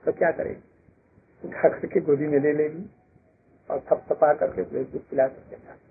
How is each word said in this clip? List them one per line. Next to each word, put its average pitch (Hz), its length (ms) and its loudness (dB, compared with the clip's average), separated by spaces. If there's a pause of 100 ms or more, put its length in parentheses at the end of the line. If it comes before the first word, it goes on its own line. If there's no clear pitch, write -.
तो 147 60 2
क्या 165 200 2
करेगी? - 320 -8 (840)
उठा - 220 2
करके - 300 -2
गोदी 151 280 2
में 143 120 2
ले 147 140 2
लेगी 156 360 -2 (800)
और 147 100 -4
थपथपा - 540 2
करके - 280 -2
दूध - 480 -6
पिला 135 180 2
करके - 280 -14
शांत - 240 -20 (120)